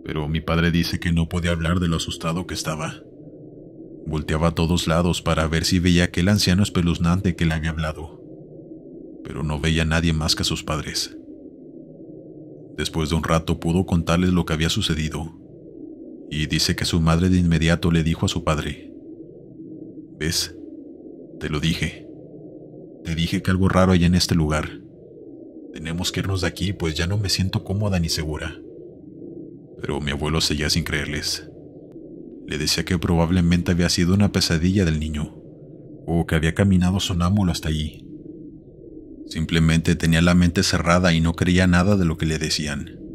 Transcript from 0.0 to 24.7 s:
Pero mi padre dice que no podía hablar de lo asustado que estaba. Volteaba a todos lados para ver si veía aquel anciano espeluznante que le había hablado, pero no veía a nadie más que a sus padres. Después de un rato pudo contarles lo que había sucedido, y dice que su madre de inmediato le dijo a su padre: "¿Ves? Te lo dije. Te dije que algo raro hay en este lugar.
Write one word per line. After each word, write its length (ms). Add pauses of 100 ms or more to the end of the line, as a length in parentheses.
Pero 240
mi 120
padre 300
dice 300
que 120
no 160
podía 220
hablar 300
de 80
lo 80
asustado 500
que 80
estaba. 480 (1040)
Volteaba 420
a 60
todos 320
lados 360
para 260
ver 160
si 160
veía 240
aquel 240
anciano 340
espeluznante 720
que 120
le 80
había 160
hablado, 520 (1000)
pero 180
no 180
veía 220
a 40
nadie 260
más 240
que 60
a 40
sus 160
padres. 540 (1600)
Después 340
de 60
un 80
rato 340
pudo 280
contarles 440
lo 160
que 60
había 180
sucedido, 680 (960)
y 160
dice 300
que 80
su 160
madre 280
de 100
inmediato 520
le 140
dijo 220
a 20
su 160
padre: 500 (1200)
"¿Ves? 380 (840)
Te 80
lo 120
dije. 460 (1000)
Te 100
dije 280
que 80
algo 180
raro 240
hay 120
en 100
este 200
lugar. 480 (880)